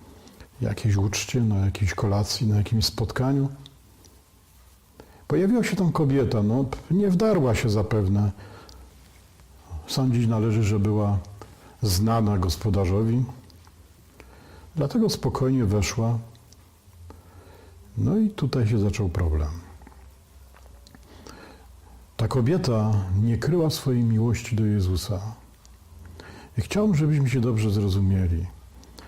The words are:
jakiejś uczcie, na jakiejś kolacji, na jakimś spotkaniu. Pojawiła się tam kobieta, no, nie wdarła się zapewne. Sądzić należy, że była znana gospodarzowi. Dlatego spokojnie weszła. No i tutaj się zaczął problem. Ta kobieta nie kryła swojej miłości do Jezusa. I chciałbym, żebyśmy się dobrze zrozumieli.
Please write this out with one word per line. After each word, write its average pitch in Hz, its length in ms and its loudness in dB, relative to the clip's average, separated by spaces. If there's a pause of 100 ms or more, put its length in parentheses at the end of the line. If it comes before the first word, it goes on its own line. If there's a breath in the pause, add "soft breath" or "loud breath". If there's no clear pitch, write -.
(600 loud breath)
jakiejś 107 340 -2
uczcie, 101 460 -2
na 110 140 2
jakiejś 98 380 0
kolacji, 104 540 -2
na 104 100 2
jakimś 107 280 0
spotkaniu. 139 640 -2 (1800 loud breath)
Pojawiła 196 360 2
się 208 120 -4
tam 175 160 2
kobieta, 135 520 2
no, 120 220 2 (260)
nie 202 180 2
wdarła 180 460 2
się 113 140 0
zapewne. 101 640 2 (1600 loud breath)
Sądzić 120 400 0
należy, 113 360 2
że 104 160 2
była 104 380 2 (640 loud breath)
znana 104 560 2
gospodarzowi. 98 880 0 (1500 loud breath)
Dlatego 170 340 0
spokojnie 131 560 0
weszła. 113 540 0 (1800 loud breath)
No 120 200 0
i 220 120 2
tutaj 127 380 -2
się 113 120 2
zaczął 98 300 0
problem. 78 400 0 (2750 loud breath)
Ta 110 100 0
kobieta 123 640 2 (320)
nie 117 140 2
kryła 160 320 0
swojej 123 340 0
miłości 113 520 0
do 107 100 2
Jezusa. 95 560 0 (1400 loud breath)
I - 40 -2
chciałbym, 208 340 2
żebyśmy 147 340 2
się 123 120 0
dobrze 110 300 2
zrozumieli. 95 720 2 (640 loud breath)